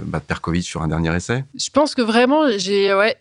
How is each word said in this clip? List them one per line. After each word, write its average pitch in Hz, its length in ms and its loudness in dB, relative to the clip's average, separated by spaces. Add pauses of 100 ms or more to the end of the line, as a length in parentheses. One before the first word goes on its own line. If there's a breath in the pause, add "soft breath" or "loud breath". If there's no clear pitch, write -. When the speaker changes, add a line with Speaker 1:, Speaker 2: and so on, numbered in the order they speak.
Speaker 1:
battre 78 220 -6
Perkovic 82 360 -4
sur 82 200 -8
un 80 60 -2
dernier 80 280 0
essai » ? 117 380 -4
Speaker 2:
Je - 160 -8
pense 285 240 0
que 254 80 -2
vraiment, 247 400 4 (160)
j'ai, 196 340 2
ouais, 202 280 2